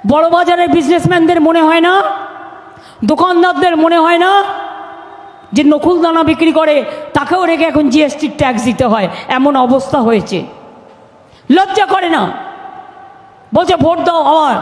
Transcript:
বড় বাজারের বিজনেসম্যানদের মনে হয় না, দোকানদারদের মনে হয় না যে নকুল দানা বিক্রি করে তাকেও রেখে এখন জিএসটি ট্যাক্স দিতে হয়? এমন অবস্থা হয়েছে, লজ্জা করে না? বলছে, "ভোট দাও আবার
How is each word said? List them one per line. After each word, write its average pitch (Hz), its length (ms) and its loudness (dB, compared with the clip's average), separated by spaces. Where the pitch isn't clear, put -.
বড় 320 220 2
বাজারের 349 380 2
বিজনেসম্যানদের 339 720 2
মনে 330 220 4
হয় 330 180 2
না, 370 220 2
দোকানদারদের 339 720 2
মনে 330 220 2
হয় 339 200 2
না 392 240 2
যে 269 120 2
নকুল 302 380 2
দানা 330 200 0
বিক্রি 320 300 2
করে 302 320 2
তাকেও 339 320 -2
রেখে 330 180 0
এখন 294 240 0
জিএসটি 285 400 0
ট্যাক্স 254 360 -2
দিতে 247 200 -2
হয়? 208 240 0
এমন 269 280 0
অবস্থা 262 440 0
হয়েছে, 202 460 -2
লজ্জা 392 360 2
করে 370 220 -2
না? 277 200 -2
বলছে, 349 220 2
"ভোট 330 220 0
দাও 330 240 -2
আবার 285 400 0